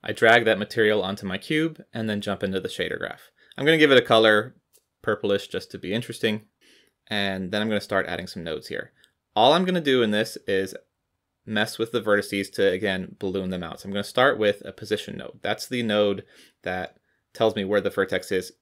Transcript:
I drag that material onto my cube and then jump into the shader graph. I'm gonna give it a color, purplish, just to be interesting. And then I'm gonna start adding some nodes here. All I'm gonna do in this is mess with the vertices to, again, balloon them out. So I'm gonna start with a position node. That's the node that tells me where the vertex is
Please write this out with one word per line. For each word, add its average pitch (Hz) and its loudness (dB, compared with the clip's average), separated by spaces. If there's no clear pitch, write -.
I 110 -6
drag 113 6
that 107 4
material 104 2
onto 98 -6
my 95 -4
cube 156 -4
and 110 -6
then 104 -2
jump 101 -4
into 95 -2
the 90 -6
shader 87 -6
graph. - -10
I'm 139 -4
gonna 160 4
give 151 8
it 131 8
a 117 6
color, 110 4
purplish, 101 -2
just - -8
to 92 -12
be 87 -6
interesting. 110 -4
And 95 -4
then 104 -2
I'm 107 -2
gonna 107 -2
start 95 -2
adding 90 -8
some 87 -12
nodes 78 -8
here. - -10
All 120 6
I'm 180 2
gonna 180 0
do 131 2
in 107 2
this 107 -2
is 95 -2
mess 107 -4
with 113 -4
the 117 -2
vertices 101 0
to, 98 2
again, 95 -4
balloon 92 -4
them 90 -6
out. - -12
So - -16
I'm 98 -10
gonna 101 -4
start 131 2
with 104 0
a 98 -12
position - -6
node. - -14
That's - -6
the 123 -4
node 104 0
that 92 -6
tells 110 0
me 101 -4
where 101 0
the 98 -2
vertex 95 -2
is 92 -4